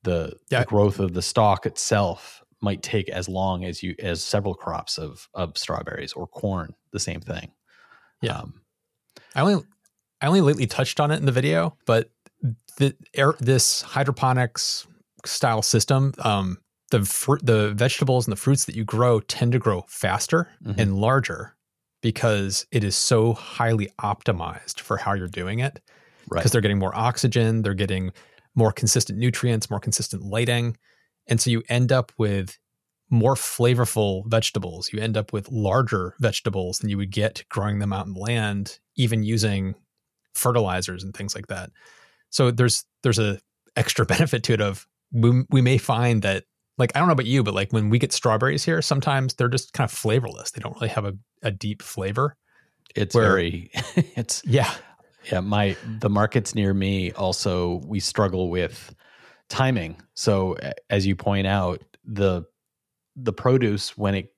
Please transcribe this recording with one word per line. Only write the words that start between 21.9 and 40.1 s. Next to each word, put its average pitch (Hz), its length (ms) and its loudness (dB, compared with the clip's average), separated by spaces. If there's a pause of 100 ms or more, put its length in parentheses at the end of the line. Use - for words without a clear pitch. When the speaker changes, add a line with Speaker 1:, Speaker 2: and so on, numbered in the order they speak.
Speaker 2:
because 104 680 0
it 117 100 2
is 98 140 -2
so 113 380 2
highly 113 540 -2 (120)
optimized 98 800 -6
for - 160 -6
how 101 160 -4
you're 92 160 -4
doing 98 320 -6
it. 135 200 -4 (500)
Speaker 1:
Right. 85 120 -2
Speaker 2:
'Cause 117 100 4
they're 120 100 4
getting 101 160 2
more 95 180 -2
oxygen, 113 680 2
they're 101 120 0
getting 92 380 -2 (420)
more 110 180 4
consistent - 460 0
nutrients, 120 520 0
more 101 100 -4
consistent - 420 -4
lighting. 117 540 -2 (500)
And 113 140 2
so - 100 0
you 113 180 2
end 120 240 2
up 127 260 2
with 101 400 -2 (500)
more 120 260 4
flavorful 117 920 2
vegetables. 95 640 -2
You 107 80 -6
end 110 160 -2
up 107 160 -4
with 104 180 -6
larger 107 720 0
vegetables 98 580 -2
than 107 120 -4
you 101 60 -2
would 98 140 -4
get - 380 -2
growing 101 300 -2
them 101 140 -2
out 98 140 -4
in 98 80 -10
land, 101 640 -4 (180)
even 113 260 0
using 104 520 0 (600)